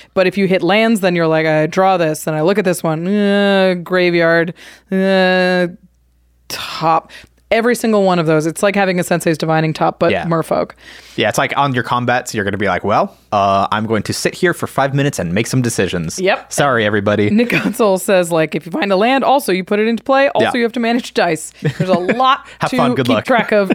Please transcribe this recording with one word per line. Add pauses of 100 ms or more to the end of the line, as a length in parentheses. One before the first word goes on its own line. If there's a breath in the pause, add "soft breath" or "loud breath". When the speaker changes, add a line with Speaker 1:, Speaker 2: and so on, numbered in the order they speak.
(120)
Speaker 1:
But
if
you
hit
lands,
then
you're
like,
"I
draw
this,
and
I
look
at
this
one.
Uh,
graveyard. (400 loud breath)
Uh, (800)
top." (420 loud breath)
Every
single
one
of
those.
It's
like
having
a
Sensei's
Divining
Top,
but
Speaker 2:
Yeah.
Speaker 1:
merfolk. (420 loud breath)
Speaker 2:
Yeah,
it's
like
on
your
combats,
you're
gonna
be
like,
"Well, (140)
uh,
I'm
going
to
sit
here
for
five
minutes
and
make
some
decisions."
Speaker 1:
Yep.
Speaker 2:
Sorry,
everybody.
Speaker 1:
Nick
Gunsel
says,
like,
"If
you
find
a
land,
also
you
put
it
into
play.
Also,
Speaker 2:
Yeah.
Speaker 1:
you
have
to
manage
dice." (100)
There's
a
Speaker 2:
<laughs>
Speaker 1:
lot (120 loud breath)
Speaker 2:
Have
Speaker 1:
to
Speaker 2:
fun.
Good
Speaker 1:
keep
Speaker 2:
luck.
Speaker 1:
track
of